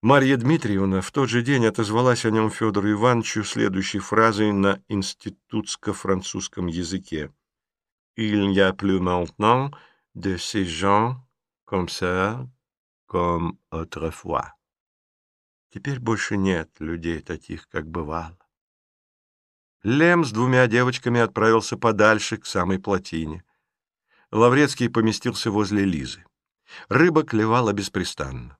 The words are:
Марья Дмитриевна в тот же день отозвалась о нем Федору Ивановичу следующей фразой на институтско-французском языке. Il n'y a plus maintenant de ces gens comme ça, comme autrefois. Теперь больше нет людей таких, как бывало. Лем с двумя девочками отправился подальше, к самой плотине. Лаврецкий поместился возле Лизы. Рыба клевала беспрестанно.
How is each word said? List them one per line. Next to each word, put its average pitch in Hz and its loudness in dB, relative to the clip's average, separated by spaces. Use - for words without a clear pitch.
Марья 135 4
Дмитриевна 104 0
в 92 -8
тот 131 0
же 120 0
день 123 2
отозвалась 113 2
о 113 2
нем 110 2
Федору 104 0
Ивановичу 110 0
следующей 98 -2
фразой 107 2
на 98 2
институтско-французском 98 -6
языке. 82 -6
Il 104 0
n'y 95 2
a 95 4
plus 95 0
maintenant 104 0
de 92 -4
ces 98 -4
gens 98 0
comme 90 -4
ça, 95 -4
comme 85 -2
autrefois. 82 -8
Теперь 127 -8
больше 110 -2
нет 95 0
людей 82 -6
таких, - -12
как 80 -8
бывало. 82 -8
Лем 160 4
с 117 -6
двумя 127 4
девочками 120 0
отправился 110 2
подальше, 107 2
к - -16
самой 95 -2
плотине. 87 -4
Лаврецкий 123 4
поместился 113 -2
возле 101 2
Лизы. 78 -4
Рыба 156 4
клевала 113 2
беспрестанно. 76 -6